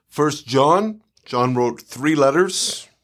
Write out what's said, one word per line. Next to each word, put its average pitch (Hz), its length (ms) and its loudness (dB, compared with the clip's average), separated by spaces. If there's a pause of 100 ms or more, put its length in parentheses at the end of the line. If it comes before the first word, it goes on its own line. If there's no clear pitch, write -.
First 151 400 -4
John. 170 520 2 (240)
John 127 300 -2
wrote 120 260 -2
three 147 360 -4
letters, 151 680 0 (180)